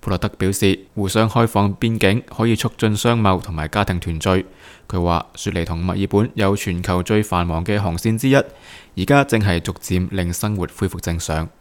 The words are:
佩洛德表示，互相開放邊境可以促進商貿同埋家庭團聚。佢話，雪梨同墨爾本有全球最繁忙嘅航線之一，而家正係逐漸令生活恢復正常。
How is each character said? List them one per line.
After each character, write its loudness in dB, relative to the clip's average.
佩 -6
洛 0
德 -2
表 -2
示， 0
互 -2
相 2
開 2
放 0
邊 -2
境 2
可 0
以 2
促 -2
進 2
商 2
貿 4
同 -8
埋 -4
家 0
庭 -2
團 -6
聚。 2
佢 -2
話， 0
雪 -6
梨 -2
同 -4
墨 -2
爾 -2
本 2
有 0
全 -4
球 0
最 2
繁 0
忙 -2
嘅 -2
航 -2
線 0
之 0
一， 6
而 -4
家 4
正 2
係 2
逐 -4
漸 -2
令 -2
生 -4
活 -2
恢 -2
復 -6
正 -4
常。 -2